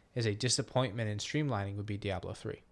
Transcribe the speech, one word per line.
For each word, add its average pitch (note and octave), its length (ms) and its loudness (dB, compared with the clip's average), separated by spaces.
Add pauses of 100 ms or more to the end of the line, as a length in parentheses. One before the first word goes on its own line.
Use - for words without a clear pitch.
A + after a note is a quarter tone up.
(160)
as A#2+ 100 2
a G#2+ 80 4
disappointment A2+ 760 0
in G#2 80 -2
streamlining G#2+ 600 0
would G#2 80 -4
be G#2 120 -2
Diablo F#2 360 -2
three - 280 -8 (100)